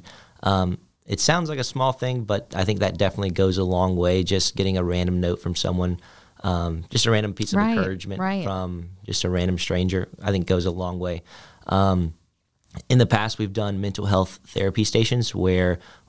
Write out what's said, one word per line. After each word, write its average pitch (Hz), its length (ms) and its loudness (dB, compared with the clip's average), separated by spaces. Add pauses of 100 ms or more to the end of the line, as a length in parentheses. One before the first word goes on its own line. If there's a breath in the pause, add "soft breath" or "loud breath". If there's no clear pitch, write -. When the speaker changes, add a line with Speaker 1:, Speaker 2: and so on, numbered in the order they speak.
(420 loud breath)
Speaker 1:
um, 92 340 2 (300)
it 104 140 -4
sounds 165 280 2
like 147 100 -6
a 123 60 -2
small 131 280 0
thing, 127 320 -4
but 101 300 -4
I 92 100 0
think 101 160 0
that 92 180 0
definitely 98 320 0
goes 92 260 2
a 95 80 2
long 92 320 2
way, 90 260 2
just 92 340 0
getting 95 200 0
a 90 80 0
random 90 340 0
note 87 220 0
from 90 160 -4
someone, 90 420 -2 (460 soft breath)
um, 85 460 -2
just 113 160 0
a 117 40 2
random 107 220 2
piece - 220 -4
of 196 40 2
Speaker 2:
Right, 220 200 2
Speaker 1:
encouragement 185 420 -4
Speaker 2:
right. 190 240 -4
Speaker 1:
from 90 460 -6 (160)
just - 180 -2
a 90 60 0
random 90 280 2
stranger, 92 500 0 (140)
I 101 100 0
think 92 140 0
goes 90 200 2
a 90 40 0
long 90 280 -6
way. 87 240 -6 (440 loud breath)
Um, 92 460 2 (760)
in 123 100 6
the 117 80 6
past, 110 320 0
we've 101 140 -4
done 101 280 -2
mental 101 260 -4
health 95 400 2
therapy 98 380 0
stations 113 500 2
where 90 440 2 (300 loud breath)